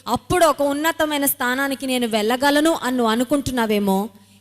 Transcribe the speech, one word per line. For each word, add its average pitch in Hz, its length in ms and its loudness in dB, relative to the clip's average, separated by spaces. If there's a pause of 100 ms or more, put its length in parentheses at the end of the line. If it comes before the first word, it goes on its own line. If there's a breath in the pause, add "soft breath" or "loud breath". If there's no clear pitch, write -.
అప్పుడు 339 380 0
ఒక 285 160 2
ఉన్నతమైన 294 640 0
స్థానానికి 269 600 -2
నేను 247 200 -2
వెళ్ళగలను" 262 760 2
అని 254 140 -2
నువ్వు 226 160 2
అనుకుంటున్నావేమో. 226 960 0 (320 soft breath)